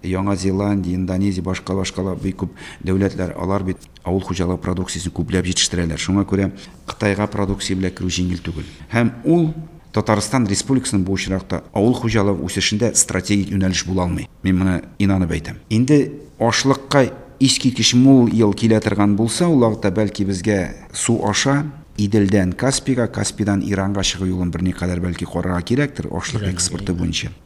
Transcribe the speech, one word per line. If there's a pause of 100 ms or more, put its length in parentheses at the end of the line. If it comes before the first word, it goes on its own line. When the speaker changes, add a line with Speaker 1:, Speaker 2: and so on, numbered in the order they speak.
Speaker 1:
Яңа
Зеландия,
Индонезия,
башка,
башкалар
бик
күп (340)
дәүләтләр,
алар
бит (260)
авыл
хуҗалыгы
продукциясен
күпләп
җитештерәләр.
Шуңа
күрә (340)
Кытайга
продукция
белән
керү
җиңел
түгел. (260)
Һәм (120)
ул (380)
Татарстан
Республикасының
бу
очракта (140)
авыл
хуҗалыгы
үсешендә
стратегик
юнәлеш
була
алмый. (180)
Мин
моны (200)
инанып
әйтәм. (100)
Инде (260)
ашлыкка (340)
искиткеч
мул
ел
килә
торган
булса,
ул
вакытта
бәлки
безгә (220)
су
аша (320)
Иделдән
Каспийга,
Каспийдан
Иранга
чыгу
юлын
берникадәр
бәлки
карарга
кирәктер
ашлык
Speaker 2:
Иранга,
Speaker 1:
экспорты
Speaker 2:
иә.
Speaker 1:
буенча. (140)